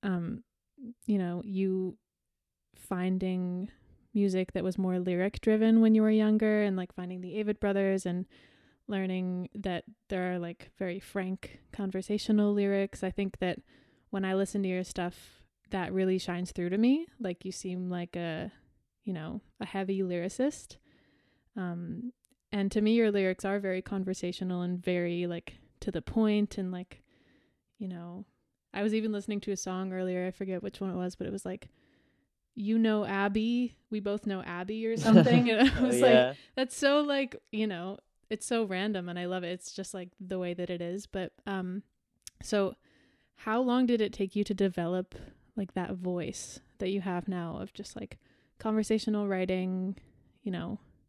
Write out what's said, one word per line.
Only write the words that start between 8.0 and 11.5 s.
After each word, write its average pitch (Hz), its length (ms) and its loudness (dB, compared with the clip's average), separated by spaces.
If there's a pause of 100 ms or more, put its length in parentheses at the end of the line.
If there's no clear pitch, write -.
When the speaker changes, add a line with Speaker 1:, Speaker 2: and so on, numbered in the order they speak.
Speaker 1:
and 180 200 -2 (600)
learning 185 680 -2
that 196 300 -4 (240)
there 180 260 -2
are, 180 40 -2
like, 170 400 -10
very 190 200 -4
frank - 640 -6 (120)